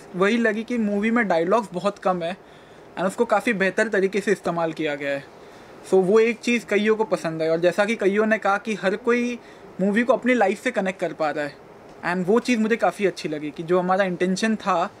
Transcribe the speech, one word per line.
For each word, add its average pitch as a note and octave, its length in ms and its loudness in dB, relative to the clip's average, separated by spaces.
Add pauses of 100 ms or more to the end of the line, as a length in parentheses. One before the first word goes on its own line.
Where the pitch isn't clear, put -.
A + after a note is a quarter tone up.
(160)
वही G3 200 2
लगी A3+ 280 0
कि A#3+ 140 -4
movie G3+ 320 0
में A3+ 180 0
dialogues F3+ 440 2
बहुत F3+ 260 -4
कम F#3 240 -2
है E3+ 140 -6 (600)
and E3+ 100 -2
उसको G3 180 -2
काफ़ी A3+ 280 0
बेहतर F#3+ 360 0
तरीके G3 320 0
से G3+ 120 -2
इस्तेमाल E3+ 400 -2
किया D#3 220 -4
गया C#3+ 160 -6
है। C#3 140 -4 (680)
So - 40 4
वो F#3+ 260 6
एक A3+ 180 2
चीज़ A#3+ 280 0
कईयों G#3 300 2
को G#3+ 80 -2
पसंद E3 380 -4
आई D#3+ 60 2
और E3 120 2
जैसा F3 240 2
कि G#3+ 120 0
कईयों G#3 300 2
ने A3 120 2
कहा G3+ 200 0
कि G#3+ 160 -6
हर G3 220 -2
कोई A#3+ 420 -2 (420)
movie G3+ 220 2
को B3 100 2
अपनी A#3+ 220 2
life G#3 280 2
से C4 80 -2
connect F#3+ 300 -4
कर E3 120 -2
पा D3+ 180 -2
रहा D3 140 -4
है - 240 -12 (380)
and F3 200 -2
वो G#3+ 140 4
चीज़ A#3+ 200 0
मुझे A3 160 0
काफ़ी G3+ 300 0
अच्छी F3 220 -4
लगी D3+ 220 -6
कि E3+ 120 -10
जो F3 160 2
हमारा F#3 260 2
intention F#3 520 0
था, F#3 340 -2 (100)